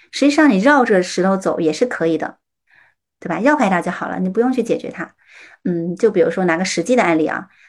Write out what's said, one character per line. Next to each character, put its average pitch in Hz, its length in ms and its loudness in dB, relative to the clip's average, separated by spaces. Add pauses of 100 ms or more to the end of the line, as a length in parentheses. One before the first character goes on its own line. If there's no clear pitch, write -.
(120)
实 - 100 -6
际 285 100 6
上 294 180 4
你 208 80 4
绕 262 260 4
着 202 200 2
石 - 180 -4
头 190 160 2
走 185 220 -4
也 156 120 2
是 - 140 0
可 - 220 -4
以 160 100 0
的， - 200 -8 (800)
对 180 100 -12
吧？ 165 100 -4
绕 277 160 2
开 247 140 0
它 180 100 0
就 175 120 -4
好 - 180 -8
了， 180 100 -8
你 185 80 -2
不 185 120 -2
用 247 120 0
去 254 120 -2
解 233 120 -2
决 - 140 -8
它。 - 240 -14 (520)
嗯， 175 300 -2
就 226 140 2
比 190 100 0
如 165 120 2
说 185 140 -2
拿 165 120 0
个 185 80 -2
实 185 160 -4
际 233 140 0
的 233 80 2
案 170 160 0
例 156 80 0
啊， - 200 -8 (220)